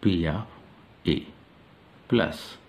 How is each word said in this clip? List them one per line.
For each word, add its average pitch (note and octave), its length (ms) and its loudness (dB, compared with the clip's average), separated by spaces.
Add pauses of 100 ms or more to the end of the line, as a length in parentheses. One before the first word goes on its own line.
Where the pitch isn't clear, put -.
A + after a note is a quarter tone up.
पी F2+ 240 2
आप E2+ 240 -4 (560)
ए D#2+ 80 4 (960)
प्लस - 340 0 (240)